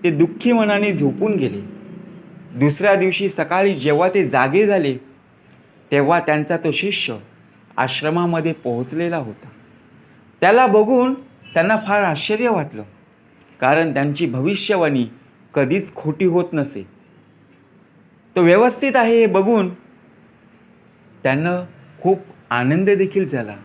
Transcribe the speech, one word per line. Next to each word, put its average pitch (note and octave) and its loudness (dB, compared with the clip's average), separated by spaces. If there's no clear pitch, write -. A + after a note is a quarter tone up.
ते F3 4
दुःखी E3 0
मनाने G#3 2
झोपून D#3+ 0
गेले. G#2+ -2
दुसऱ्या D3 2
दिवशी F#3 0
सकाळी F#3 -2
जेव्हा D3 0
ते F3+ 0
जागे C3+ 2
झाले, D3+ 0
तेव्हा C#3+ 2
त्यांचा D3+ -2
तो D#3 -2
शिष्य F#3 -6
आश्रमामध्ये D#3+ -2
पोहोचलेला D3+ -6
होता. A2+ -10
त्याला A3+ 6
बघून A#3+ 4
त्यांना F#3+ 2
फार G3+ 0
आश्चर्य G#3 -2
वाटलं, D3 -4
कारण D3+ 2
त्यांची D3 -2
भविष्यवाणी D3 -2
कधीच D3+ -2
खोटी D#3 -4
होत F3 2
नसे. C3+ -6
तो F3+ 2
व्यवस्थित A#3+ 4
आहे A#3 4
हे A3+ 4
बघून F#3+ 0
त्यांना E3+ -2
खूप F#3 2
आनंद C#3+ 0
देखील F#3+ 0
झाला. A2+ -6